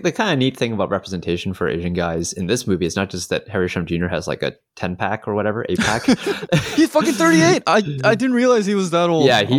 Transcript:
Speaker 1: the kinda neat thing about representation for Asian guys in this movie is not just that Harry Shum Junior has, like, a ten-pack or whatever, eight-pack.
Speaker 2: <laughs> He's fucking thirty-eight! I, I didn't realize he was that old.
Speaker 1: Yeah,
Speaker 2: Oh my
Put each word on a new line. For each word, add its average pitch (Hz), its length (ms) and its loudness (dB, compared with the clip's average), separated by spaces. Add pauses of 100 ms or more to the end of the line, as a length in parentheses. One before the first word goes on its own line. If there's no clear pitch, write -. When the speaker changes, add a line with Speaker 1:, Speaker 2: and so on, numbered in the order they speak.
Speaker 1:
the 180 100 -2
kinda 202 240 -2
neat 131 220 0
thing 117 160 -2
about 95 160 -2
representation 90 640 -4
for 90 160 -2
Asian 85 240 -4
guys 85 400 -2
in 90 140 -6
this 120 200 -2
movie 92 180 0
is 82 120 -2
not 98 120 -2
just 87 200 -10
that - 180 -4
Harry 90 220 -2
Shum 87 160 -4
Junior 87 240 -2
has, 82 180 -4
like, 71 160 -4
a 69 100 -4 (220)
ten-pack 98 540 -6
or 104 40 -2
whatever, 104 360 -2
eight-pack. 107 360 -2
Speaker 2:
<laughs> - 720 0
He's 311 160 4
fucking 311 220 2
thirty-eight! 320 520 4
I, 175 120 4 (260)
I 220 120 4
didn't 254 200 0
realize 240 300 4
he 202 100 0
was 190 160 0
that 170 180 2
old. 160 180 4
Speaker 1:
Yeah, 117 200 6
Speaker 2:
Oh - 40 -6
my 131 80 4